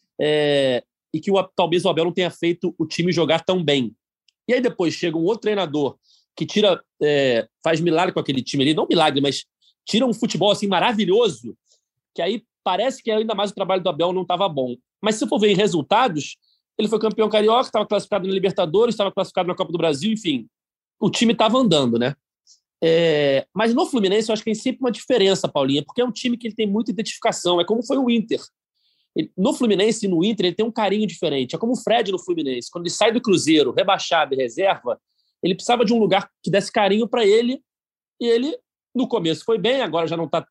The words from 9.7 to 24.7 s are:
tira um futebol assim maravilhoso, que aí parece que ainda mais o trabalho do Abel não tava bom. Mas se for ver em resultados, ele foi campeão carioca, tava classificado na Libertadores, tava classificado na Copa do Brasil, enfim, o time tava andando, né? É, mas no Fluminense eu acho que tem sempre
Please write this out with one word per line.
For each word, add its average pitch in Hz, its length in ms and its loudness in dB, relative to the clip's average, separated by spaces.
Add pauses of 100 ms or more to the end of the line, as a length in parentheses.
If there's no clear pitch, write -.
tira 240 200 2
um 226 80 0
futebol 202 360 0
assim 202 160 0
maravilhoso, 190 920 0 (580)
que 170 80 -6
aí 202 220 -4 (200)
parece 220 380 -2
que 220 80 -4
ainda 220 240 0
mais 196 160 -2
o - 40 -14
trabalho 190 280 -2
do 185 60 -2
Abel 170 240 0
não 185 120 -2
tava 180 240 0
bom. 131 280 -4 (260)
Mas 214 140 0
se 277 100 -2
for 277 120 0
ver 208 120 4
em 185 60 4
resultados, 180 800 0 (400)
ele 214 100 0
foi 220 100 0
campeão 214 300 0
carioca, 220 420 2
tava 208 160 0
classificado 196 400 -2
na 190 60 -2
Libertadores, 190 640 0
tava 196 160 0
classificado 185 360 -2
na 180 60 -2
Copa 165 180 -6
do 175 60 -2
Brasil, 160 340 0
enfim, 151 340 -4 (520)
o 202 120 0
time 226 240 2
tava 226 240 2
andando, 143 400 2
né? 127 160 0 (680)
É, 151 680 2
mas 226 220 2
no 320 100 2
Fluminense 220 460 0
eu - 20 0
acho 214 100 -4
que 226 80 -4
tem 214 40 0
sempre 254 260 -4